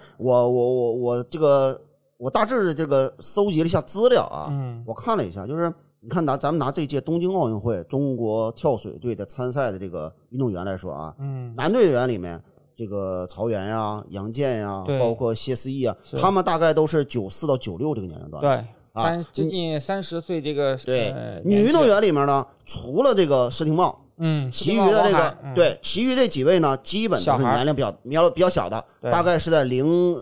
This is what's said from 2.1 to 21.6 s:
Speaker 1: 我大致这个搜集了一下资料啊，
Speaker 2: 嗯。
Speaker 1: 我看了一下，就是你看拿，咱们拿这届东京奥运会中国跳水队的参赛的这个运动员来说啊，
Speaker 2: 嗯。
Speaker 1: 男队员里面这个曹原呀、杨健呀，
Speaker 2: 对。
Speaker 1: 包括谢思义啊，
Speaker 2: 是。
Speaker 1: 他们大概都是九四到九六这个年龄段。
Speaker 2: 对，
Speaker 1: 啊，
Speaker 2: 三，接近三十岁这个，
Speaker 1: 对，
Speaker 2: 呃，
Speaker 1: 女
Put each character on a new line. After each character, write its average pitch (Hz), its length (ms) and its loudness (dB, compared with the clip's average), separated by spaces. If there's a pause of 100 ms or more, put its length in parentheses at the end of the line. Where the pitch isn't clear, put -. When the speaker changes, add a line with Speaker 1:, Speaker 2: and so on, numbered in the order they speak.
Speaker 1:
我 120 100 -8
大 220 160 2
致 214 300 2
这 151 140 -2
个 135 320 2
搜 208 320 0
集 156 100 2
了 165 60 2
一 - 20 -2
下 175 100 2
资 214 300 0
料 190 140 6
啊， 110 260 -8
Speaker 2:
嗯。 123 380 -6
Speaker 1:
我 110 60 -8
看 226 220 -2
了 156 80 0
一 87 80 -6
下， 95 140 -10
就 139 100 -8
是 165 160 -2 (280)
你 110 100 -20
看 165 160 0
拿， 139 100 2
咱 143 160 -2
们 170 60 -2
拿 139 140 -2
这 160 160 -4
届 135 120 -4
东 165 200 -4
京 180 120 -2
奥 175 160 0
运 110 120 -4
会 104 240 -2
中 135 340 -2
国 110 360 -2
跳 143 220 0
水 78 180 -10
队 113 220 -6
的 98 80 -10
参 123 280 -6
赛 127 200 -2
的 95 60 -10
这 95 100 -10
个 80 240 -8 (200)
运 127 80 -8
动 123 120 -2
员 90 140 -6
来 98 100 -4
说 87 160 -10
啊， 76 280 -12
Speaker 2:
嗯。 131 360 -10
Speaker 1:
男 143 160 -2
队 220 200 4
员 127 180 0
里 110 80 -4
面 87 260 -10 (320)
这 113 120 -10
个 95 400 -6
曹 104 200 -6
原 101 200 -4
呀、 107 420 -6
杨 98 220 -10
健 127 280 -4
呀， 98 260 -8
Speaker 2:
对。 139 140 -2
Speaker 1:
包 117 140 2
括 117 200 -2
谢 127 220 -4
思 131 160 -6
义 135 140 -2
啊， 104 160 0
Speaker 2:
是。 - 160 -10
Speaker 1:
他 165 140 2
们 190 120 2
大 165 140 0
概 160 160 4
都 156 120 4
是 151 200 0
九 98 240 -4
四 - 180 -4
到 139 80 2
九 98 220 -6
六 143 180 -2
这 104 60 -6
个 92 60 -8
年 78 120 -14
龄 - 100 -16
段。 78 120 -12
Speaker 2:
对， 143 80 2 (440)
Speaker 1:
啊， 113 100 -2
Speaker 2:
三， 165 280 -2
接 160 160 -2
近 165 320 -4
三 196 240 -4
十 170 160 -6
岁 165 220 -4
这 147 120 -4
个， 139 240 0
Speaker 1:
对， 120 340 0
Speaker 2:
呃， 113 340 -10
Speaker 1:
女 202 160 4